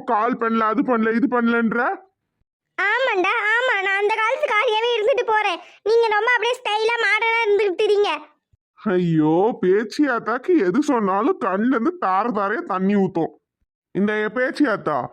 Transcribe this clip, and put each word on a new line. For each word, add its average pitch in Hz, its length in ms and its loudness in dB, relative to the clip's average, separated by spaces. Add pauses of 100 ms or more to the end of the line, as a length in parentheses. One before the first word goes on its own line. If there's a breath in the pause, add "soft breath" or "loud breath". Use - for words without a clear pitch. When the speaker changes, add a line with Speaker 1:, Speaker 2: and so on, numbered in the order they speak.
(140)
Speaker 1:
கால் 226 240 0
பண்ணல, 226 340 0
அது 220 100 0
பண்ணல, 226 320 0
இது 240 200 2
பண்ணலன்ற. 233 460 0 (1000)
Speaker 2:
ஆமாண்டா, 415 540 0 (220)
ஆமா, 494 200 2 (100)
நான் 392 180 0
அந்த 415 180 2
காலத்து 539 320 0
காரியாவே 427 440 0
இருந்துட்டு 440 300 0
போறேன். 415 340 -2 (280 loud breath)
நீங்க 466 260 4
ரொம்ப 427 180 0
அப்படியே 480 280 0
ஸ்டைலா 440 360 -2 (100)
மாடர்னா 453 380 0
இருந்துகிட்டு 403 400 0
இருக்கீங்க. 403 260 2 (720)
Speaker 1:
ஐயோ, 180 800 2
பேச்சியாத்தாக்கு 240 920 0 (140)
எது 190 160 2
சொன்னாலும் 233 640 0
கண்ணுல 214 320 0
இருந்து 294 220 0
தார 196 300 0
தாரையா 208 360 -2
தண்ணி 190 320 0
ஊத்தும். 185 360 0 (640)
இந்த 208 180 0 (220)
பேச்சியாத்தா, 226 640 -2 (140)